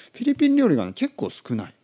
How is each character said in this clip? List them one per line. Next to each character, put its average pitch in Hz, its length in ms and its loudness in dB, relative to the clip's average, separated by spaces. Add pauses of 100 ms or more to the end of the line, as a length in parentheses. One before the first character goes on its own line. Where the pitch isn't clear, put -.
(140)
フ - 60 -20
ィ 240 60 -4
リ 277 100 2
ピ 294 120 2
ン 277 80 4
料 277 120 4
理 160 80 4
が 104 100 0
ね、 95 80 -8
結 - 220 -4
構 95 140 -4
少 - 260 -8
な 101 140 -6
い。 - 40 -20 (100)